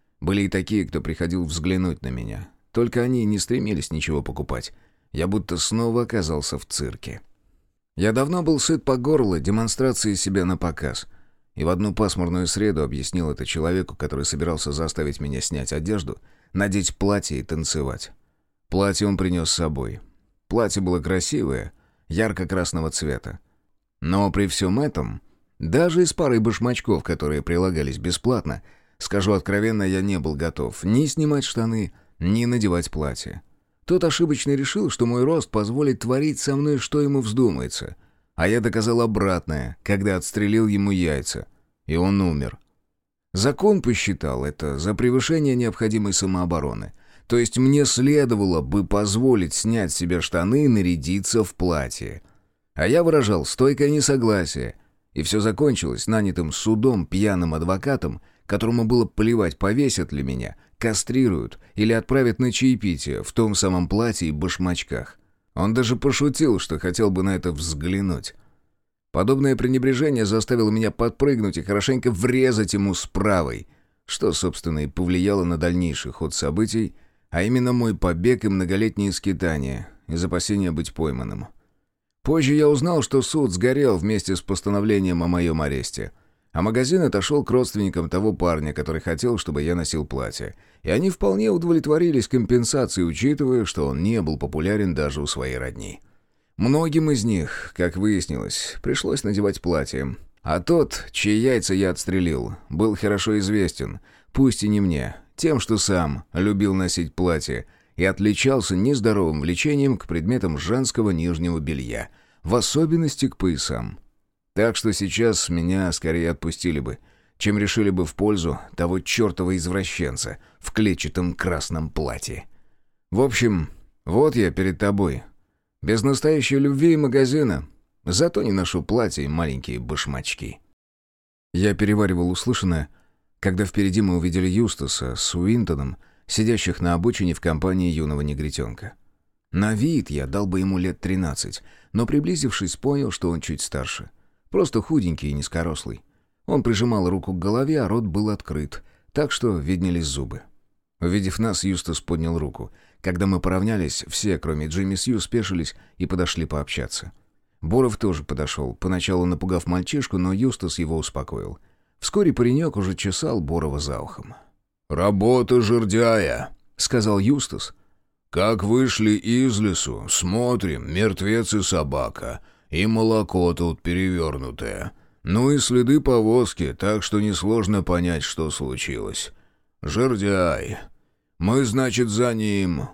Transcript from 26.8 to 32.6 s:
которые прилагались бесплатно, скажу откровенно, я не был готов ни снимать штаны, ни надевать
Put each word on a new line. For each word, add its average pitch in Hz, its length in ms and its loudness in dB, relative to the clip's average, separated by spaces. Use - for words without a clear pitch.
которые 76 380 -2
прилагались 85 560 0
бесплатно, 87 640 -2
скажу 98 340 0
откровенно, 101 520 0
я 95 180 2
не 98 180 0
был 76 160 -4
готов 71 480 -6
ни 120 220 4
снимать 147 380 0
штаны, 113 500 -4
ни 104 240 2
надевать 107 480 0